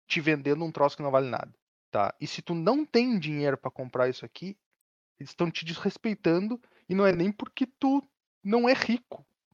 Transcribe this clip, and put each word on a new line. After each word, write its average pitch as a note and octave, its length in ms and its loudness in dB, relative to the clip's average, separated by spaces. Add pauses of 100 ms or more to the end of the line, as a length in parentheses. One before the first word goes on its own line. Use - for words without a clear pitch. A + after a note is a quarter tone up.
te E3 120 -2
vendendo D3 440 2
um D#3+ 80 -4
troço C#3+ 240 2
que D#3 60 -8
não C#3+ 80 -2
vale C3+ 180 4
nada, - 240 -6 (380)
tá? G#2 300 0
E D3 60 -6
se - 160 -10
tu F3 120 -4
não A3 300 2
tem A#3+ 340 2
dinheiro D3 380 0
pra - 140 -10
comprar B2+ 380 -2
isso B2+ 160 -6
aqui, F3+ 320 -14 (640)
eles - 160 -16
tão F3 160 -2
te - 140 -8
desrespeitando, F#3+ 960 -2 (280)
e F3 60 -2
não G3 120 4
é F#3+ 60 6
nem F3 200 0
porque - 340 -6
tu C#4 360 0 (420)
não A#3 240 2
é C4 60 6
rico, - 520 -2 (260)